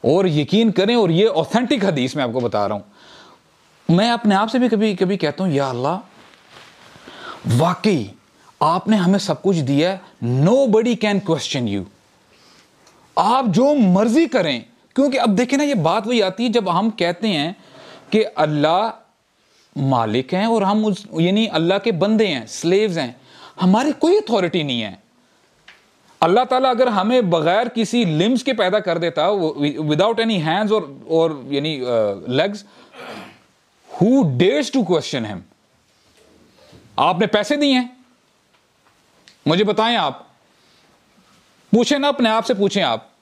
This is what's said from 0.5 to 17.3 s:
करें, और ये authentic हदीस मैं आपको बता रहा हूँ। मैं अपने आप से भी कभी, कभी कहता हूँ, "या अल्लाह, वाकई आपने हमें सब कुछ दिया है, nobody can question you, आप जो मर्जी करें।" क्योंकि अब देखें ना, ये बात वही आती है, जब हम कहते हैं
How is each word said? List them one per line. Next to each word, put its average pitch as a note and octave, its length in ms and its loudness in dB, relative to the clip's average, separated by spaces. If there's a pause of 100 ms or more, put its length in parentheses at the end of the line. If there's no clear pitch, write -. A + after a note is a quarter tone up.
करें, G3+ 260 0
और G3+ 140 2
ये F3+ 160 4
authentic A3 580 0
हदीस C#3 320 -2
मैं C#3+ 80 -2
आपको A#2+ 160 -4
बता G#2 260 -2
रहा G#2 100 -4
हूँ। G2 80 -10 (1120)
मैं A3 140 2
अपने A3+ 240 0
आप G#3 140 2
से B3+ 100 -2
भी B3 100 2
कभी, G#3+ 260 0
कभी F#3+ 220 -2
कहता E3 280 -4
हूँ, F3 80 0
"या C#3 140 0
अल्लाह, C3+ 440 -4 (1500)
वाकई E3 540 0 (500)
आपने F#3 340 2
हमें F#3+ 220 2
सब - 240 -4
कुछ F#3 140 2
दिया C#3+ 340 0
है, F#3+ 100 -8 (240)
nobody A3 720 2
can G3+ 240 0
question C#3 480 -4
you, G2 160 -4 (1300)
आप A#3+ 280 2
जो A#3+ 280 2
मर्जी A3+ 520 4
करें।" D#3+ 380 -2 (300)
क्योंकि C4+ 220 0
अब A3+ 140 0
देखें A#3+ 260 0
ना, D4 80 0
ये C#4+ 100 0
बात F#3+ 320 0
वही A#3+ 140 0
आती F#3+ 240 -2
है, B3+ 40 0
जब G#3+ 200 0
हम F#3+ 220 0
कहते F3+ 380 -2
हैं E3+ 280 -2 (560)